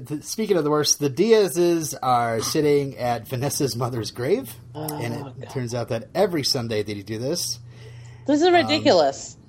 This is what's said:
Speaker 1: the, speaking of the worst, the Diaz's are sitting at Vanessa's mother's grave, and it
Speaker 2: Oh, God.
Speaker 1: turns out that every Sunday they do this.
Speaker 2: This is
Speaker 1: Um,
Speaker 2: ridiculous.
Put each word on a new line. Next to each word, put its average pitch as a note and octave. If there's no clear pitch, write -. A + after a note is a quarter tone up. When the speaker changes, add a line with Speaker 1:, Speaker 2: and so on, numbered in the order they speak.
Speaker 1:
the, C#3+
speaking G#3
of D#3
the D3
worst, D3+
the C#3+
Diaz's F3
are A#2+
sitting C#3+
at A#2+
Vanessa's C3
mother's A#2+
grave, F#3+
and D3
it -
Speaker 2:
Oh, C3+
God. B2+
Speaker 1:
turns B2
out A#2+
that A2+
every F3
Sunday A2+
they G#2
do G#2+
this. C#3
Speaker 2:
This C#4+
is E4+
Speaker 1:
Um, F4
Speaker 2:
ridiculous. A#3